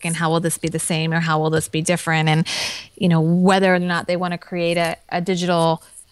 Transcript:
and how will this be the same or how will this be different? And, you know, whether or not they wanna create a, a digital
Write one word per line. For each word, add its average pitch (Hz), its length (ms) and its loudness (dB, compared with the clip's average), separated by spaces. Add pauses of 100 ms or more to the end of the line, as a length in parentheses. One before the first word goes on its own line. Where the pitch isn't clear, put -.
and 165 120 -4
how 160 160 0
will 165 80 2
this 165 180 -2
be 160 120 -4
the 160 100 -4
same 160 340 -2
or 165 60 0
how 160 220 0
will 156 80 0
this 160 180 0
be 156 140 -4
different? 160 480 0
And, 156 180 2 (480)
you 180 140 0
know, 165 100 4
whether 185 560 4
or 180 40 0
not 180 280 -4
they 180 80 -2
wanna 175 220 -6
create 170 400 -2
a, 170 180 -2 (140)
a 180 100 -4
digital 175 640 0 (280)